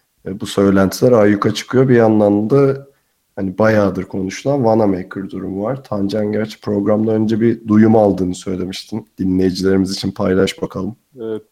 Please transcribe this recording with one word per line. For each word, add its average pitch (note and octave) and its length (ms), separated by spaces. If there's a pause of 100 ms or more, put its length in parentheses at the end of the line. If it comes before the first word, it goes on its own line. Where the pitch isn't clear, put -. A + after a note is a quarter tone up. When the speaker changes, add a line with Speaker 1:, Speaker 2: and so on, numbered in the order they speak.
(260)
Speaker 1:
e, F#2+ 140
bu A2 60
söylentiler G2 680
ayyuka G#2 420
çıkıyor. C3 340
Bir B2+ 80
yandan G#2+ 540
da C3+ 360 (500)
hani F#2+ 220
bayağıdır G2+ 460
konuşulan G2 520
Wanamaker G2+ 720
durumu F#2+ 340
var. C3 200
Tancan G#2 480
gerçi G#2+ 280
programdan G#2+ 540
önce A2 260
bir A2 280
duyum A2 280
aldığını F#2+ 380
söylemiştin. F#2+ 760 (100)
Dinleyicilerimiz F#2 760
için G2 180
paylaş G2 520
bakalım. F#2+ 340 (240)
Speaker 2:
Evet, A2 300